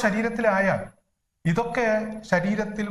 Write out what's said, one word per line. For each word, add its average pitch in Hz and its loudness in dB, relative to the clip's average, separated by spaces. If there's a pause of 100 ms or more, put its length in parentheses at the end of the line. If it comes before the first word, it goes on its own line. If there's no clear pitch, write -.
ശരീരത്തിലായാൽ, 208 2 (600)
ഇതൊക്കെ 233 0 (440)
ശരീരത്തിൽ 208 0